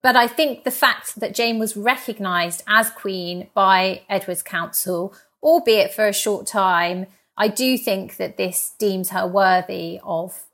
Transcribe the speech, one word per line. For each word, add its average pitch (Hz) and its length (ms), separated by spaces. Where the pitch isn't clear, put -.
But 254 120
I 240 120
think 269 380
the 262 40
fact - 500
that - 140
Jane 233 240
was 220 180
recognised 202 920
as 220 240
queen 180 640
by 190 520
Edward's 185 360
council, 180 720
albeit 226 540
for 214 100
a 202 80
short 202 320
time, 185 640
I 214 120
do 254 280
think 196 420
that 185 200
this 185 400
deems 190 320
her 190 160
worthy 180 760
of 175 400